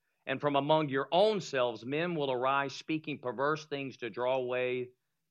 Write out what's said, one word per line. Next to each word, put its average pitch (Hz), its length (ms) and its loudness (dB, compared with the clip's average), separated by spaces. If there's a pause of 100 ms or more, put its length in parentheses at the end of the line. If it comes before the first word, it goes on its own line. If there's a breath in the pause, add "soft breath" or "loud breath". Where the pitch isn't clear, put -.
(260)
And 131 140 -2
from 143 160 0
among 151 320 4
your 135 240 -2
own 202 300 4
selves, 120 440 -2
men 165 300 -2
will 143 160 0
arise 135 400 0
speaking 156 480 -6
perverse 135 460 -2
things 139 320 -8
to 117 120 -6
draw 123 280 0
away 127 540 -2 (400)